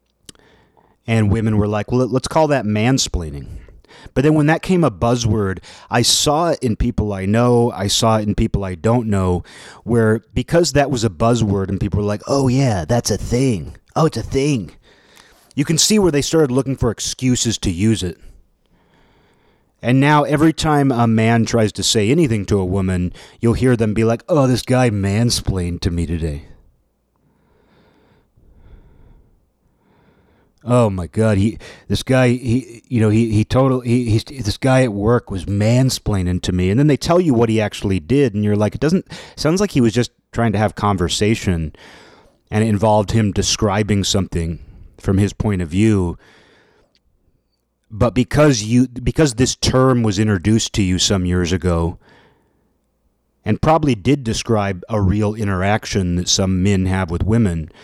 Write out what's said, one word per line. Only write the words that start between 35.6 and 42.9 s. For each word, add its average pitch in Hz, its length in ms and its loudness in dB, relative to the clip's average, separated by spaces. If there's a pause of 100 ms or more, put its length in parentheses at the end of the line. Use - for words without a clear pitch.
to 92 100 -2
me." 90 180 0
And 104 100 2
then 147 80 4
they 143 80 4
tell 170 240 2
you 170 120 2
what 117 160 2
he 110 120 0
actually 101 400 -4
did, 120 340 0
and 104 80 -2
you're 104 140 2
like, 104 180 0
"It - 60 -10
doesn't, 160 260 0 (300)
sounds 170 240 0
like 208 100 0
he 143 100 0
was 117 120 4
just 117 180 -2 (220)
trying 139 200 0
to 98 60 -2
have 107 160 0
conversation, 92 1000 -2 (800)
and 107 140 0
it 113 40 0
involved 107 440 2